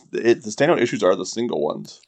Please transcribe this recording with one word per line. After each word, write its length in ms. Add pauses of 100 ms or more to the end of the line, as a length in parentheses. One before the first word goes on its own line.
(140)
it, 300
the 60
standout 320
issues 220
are 120
the 100
single 380
ones. 440